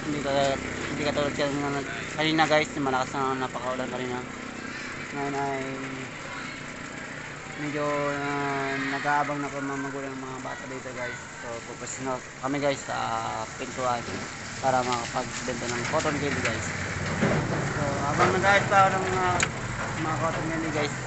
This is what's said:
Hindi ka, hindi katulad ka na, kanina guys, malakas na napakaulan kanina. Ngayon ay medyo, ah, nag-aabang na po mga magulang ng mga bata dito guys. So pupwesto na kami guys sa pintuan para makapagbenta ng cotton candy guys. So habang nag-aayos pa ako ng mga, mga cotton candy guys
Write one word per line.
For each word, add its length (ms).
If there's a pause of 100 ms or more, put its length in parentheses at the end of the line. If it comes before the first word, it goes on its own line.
Hindi 240
ka, 40 (600)
hindi 160
katulad 240
ka 160
na, 320 (400)
kanina 240
guys, 320
malakas 400
na 320
napakaulan 400
kanina. 320 (960)
Ngayon 240
ay 240 (2000)
medyo, 240 (240)
ah, 640 (160)
nag-aabang 480
na 80
po 160
mga 240
magulang 240
ng 80
mga 240
bata 240
dito 320
guys. 160 (240)
So 80 (160)
pupwesto 400
na 160 (240)
kami 160
guys 240
sa 140 (580)
pintuan 480 (560)
para 240
makapagbenta 880
ng 120 (120)
cotton 240
candy 240
guys. 240 (1040)
So 120 (200)
habang 320
nag-aayos 320
pa 160
ako 40 (120)
ng 60 (100)
mga, 120 (760)
mga 120 (120)
cotton 240
candy 240
guys 200 (120)